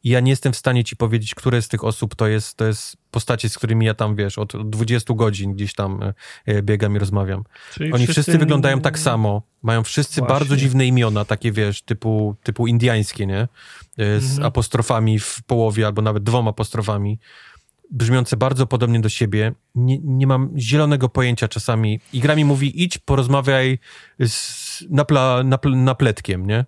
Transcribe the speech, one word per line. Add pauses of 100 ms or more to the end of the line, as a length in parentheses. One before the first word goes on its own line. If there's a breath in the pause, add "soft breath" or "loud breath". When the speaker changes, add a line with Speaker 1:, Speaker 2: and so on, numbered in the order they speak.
Speaker 1:
i
ja
nie
jestem
w
stanie
ci
powiedzieć,
które
z
tych
osób
to
jest,
to
jest (140)
postacie,
z
którymi
ja
tam,
wiesz,
od
dwudziestu
godzin
gdzieś
tam,
e, (320 loud breath)
e,
biegam
i
rozmawiam. (300 loud breath)
Speaker 2:
Czyli
Speaker 1:
Oni
wszyscy
Speaker 2:
wszyscy
Speaker 1:
wyglądają
tak
samo, (200)
mają
wszyscy
Speaker 2:
Właśnie.
Speaker 1:
bardzo
dziwne
imiona,
takie,
wiesz,
typu,
typu
indiańskie,
nie?
E, (720 loud breath)
z
Speaker 2:
Mhm.
Speaker 1:
apostrofami
w
połowie
albo
nawet
dwoma
apostrofami, (720 loud breath)
brzmiące
bardzo
podobnie
do
siebie. (220)
Nie,
nie
mam
zielonego
pojęcia
czasami. (120)
I
gra
mi
mówi,
"Idź,
porozmawiaj (480 loud breath)
z,
na
pla-,
na
pl-,
na
pletkiem",
nie?